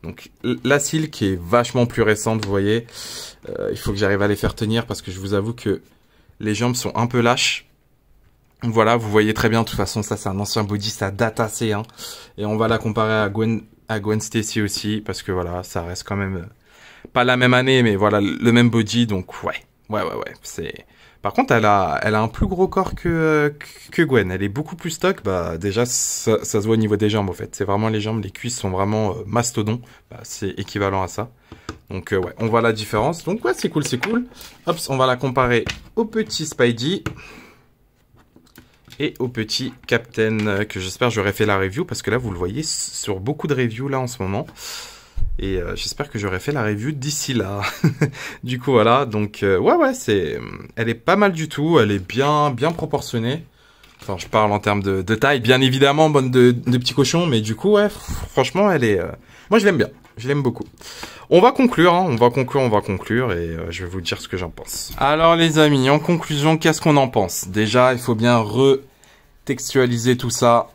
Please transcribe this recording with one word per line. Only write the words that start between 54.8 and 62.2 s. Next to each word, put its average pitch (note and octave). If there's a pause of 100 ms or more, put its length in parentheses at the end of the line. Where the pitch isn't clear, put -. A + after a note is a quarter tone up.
de, F#2+
de G#2
taille, C#3
bien B2+
évidemment, C#3
bande C3+
de, B2
de B2
petits B2
cochons. E3
Mais A#2
du G#2+
coup, G3+
ouais, G#3
fr-, - (300)
franchement, F#3
elle C#3+
est, G#2
euh, E2+ (420)
moi, G#3+
je G3+
l'aime F#3+
bien. A2+ (280)
Je A2
l'aime C#3+
beaucoup. B2+ (640)
On E3
va B3+
conclure, F3+
hein. F3+
On B2+
va A#2+